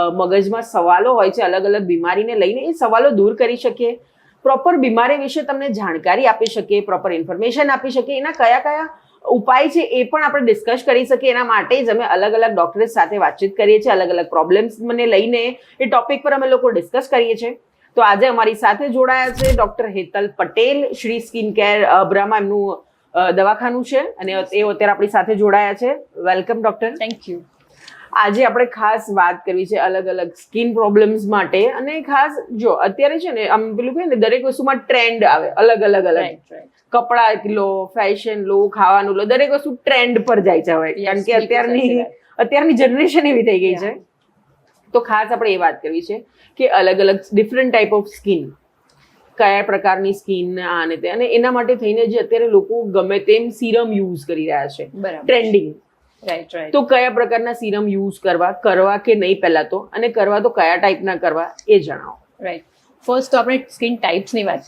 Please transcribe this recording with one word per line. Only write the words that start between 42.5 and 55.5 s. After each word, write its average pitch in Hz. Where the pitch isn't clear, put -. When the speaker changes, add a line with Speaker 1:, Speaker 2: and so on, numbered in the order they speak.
Speaker 1:
જનરેશન 277
એવી 254
થઈ 208
ગઈ 185
છે. 175
Speaker 2:
યા. 226
Speaker 1:
તો 240
ખાસ 220
આપણે 220
એ -
વાત 165
કરવી 165
છે 208
કે 262
અલગ 190
અલગ 196
different 247
type 214
of 208
skin, 190
કયા 202
પ્રકારની 196
સ્કિન, 185
આ 170
ને 165
તે, 165
અને 233
એના 240
માટે 240
થઈને 226
જે 226
અત્યારે 226
લોકો 214
ગમે 196
તેમ 220
સીરમ 226
યુઝ 185
કરી 160
રહ્યા 147
છે, 143
Speaker 2:
બરાબર. 180
Speaker 1:
ટ્રેન્ડિંગ. 208